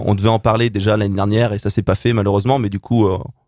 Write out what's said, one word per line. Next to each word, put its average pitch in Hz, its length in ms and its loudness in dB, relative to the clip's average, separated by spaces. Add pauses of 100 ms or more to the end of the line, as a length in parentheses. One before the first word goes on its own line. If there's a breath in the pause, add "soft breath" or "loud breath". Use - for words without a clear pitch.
on 104 100 2
devait 98 140 2
en 113 100 2
parler 113 300 0
déjà 104 280 0
l'année 101 180 -2
dernière 104 380 0
et 101 60 -4
ça 104 100 -4
s'est 101 140 0
pas 92 120 0
fait 120 180 0
malheureusement. 101 460 2
Mais 107 100 -2
du 98 100 -6
coup, 117 280 0
euh, 92 100 -2 (300)